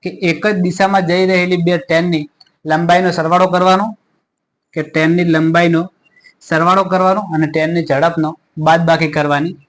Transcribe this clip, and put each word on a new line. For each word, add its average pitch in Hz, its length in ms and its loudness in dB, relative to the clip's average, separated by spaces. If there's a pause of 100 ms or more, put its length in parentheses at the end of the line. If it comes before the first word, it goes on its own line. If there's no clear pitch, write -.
કે 185 60 -8 (200)
એક 156 140 -4
જ 208 100 0 (120)
દિશામાં 190 440 0
જઈ 180 220 2
રહેલી 180 340 0
બે 175 140 2
ટ્રેનની 165 460 -2 (440)
લંબાઈનો 170 480 2
સરવાળો 170 360 2
કરવાનો, 185 320 2 (880)
કે 160 100 -4
ટ્રેનની 165 520 0
લંબાઈનો 165 460 2 (680)
સરવાળો 175 440 0
કરવાનો 185 300 0 (120)
અને 156 140 0
ટ્રેનની 160 420 -2
ઝડપનો 156 400 0 (360)
બાદબાકી 160 520 2
કરવાની 147 380 -2 (140)